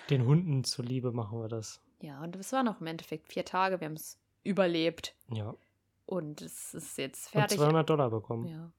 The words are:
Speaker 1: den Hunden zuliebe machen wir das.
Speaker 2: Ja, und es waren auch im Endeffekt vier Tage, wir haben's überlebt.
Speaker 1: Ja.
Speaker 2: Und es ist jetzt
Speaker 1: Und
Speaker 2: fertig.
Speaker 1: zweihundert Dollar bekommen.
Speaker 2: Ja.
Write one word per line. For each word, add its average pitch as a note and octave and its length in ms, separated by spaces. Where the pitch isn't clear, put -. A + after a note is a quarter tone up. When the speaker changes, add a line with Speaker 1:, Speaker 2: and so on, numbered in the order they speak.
Speaker 1:
den B2+ 160
Hunden C#3+ 400
zuliebe B2 480
machen A#2 260
wir A2 80
das. A2+ 340
Speaker 2:
Ja, D3 200
und E3+ 140
es F#3+ 160
waren C4 160
auch G3 140
im E3 60
Endeffekt D#3+ 440
vier F3+ 140
Tage, F#3 340
wir E3 80
haben's - 320
überlebt. E3+ 720
Speaker 1:
Ja. A2 240
Speaker 2:
Und D#3 360
es - 320
ist - 240
jetzt - 300
Speaker 1:
Und - 120
Speaker 2:
fertig. G#3 180
Speaker 1:
zweihundert D#3 320
Dollar D3 200
bekommen. A2+ 380
Speaker 2:
Ja. E3 320